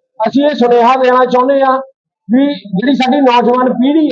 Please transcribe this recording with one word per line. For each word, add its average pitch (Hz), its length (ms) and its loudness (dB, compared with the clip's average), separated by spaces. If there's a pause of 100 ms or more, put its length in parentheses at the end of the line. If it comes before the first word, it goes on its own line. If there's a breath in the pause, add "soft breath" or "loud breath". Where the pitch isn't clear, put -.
(280)
ਅਸੀਂ 277 160 0
ਇਹ 294 100 0
ਸੁਨੇਹਾ 240 420 2
ਦੇਣਾ 254 280 2
ਚਾਹੁੰਦੇ 254 380 0
ਹਾਂ 262 160 0 (500)
ਵੀ 277 260 0
ਜਿਹੜੀ 247 400 -4
ਸਾਡੀ 254 260 0
ਨੌਜਵਾਨ 247 520 0
ਪੀੜ੍ਹੀ 294 400 0